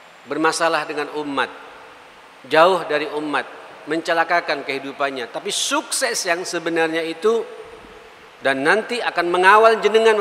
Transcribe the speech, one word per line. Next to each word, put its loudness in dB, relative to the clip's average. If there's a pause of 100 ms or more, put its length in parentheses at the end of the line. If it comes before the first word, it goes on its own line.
(300)
bermasalah 0
dengan -6 (160)
umat, -2 (960)
jauh 4
dari -2
umat, -4 (400)
mencelakakan 0
kehidupannya. -6
Tapi -8
sukses -2
yang -2
sebenarnya -2
itu, 0 (1040)
dan 0
nanti 0
akan -2
mengawal 6
jenengan, 4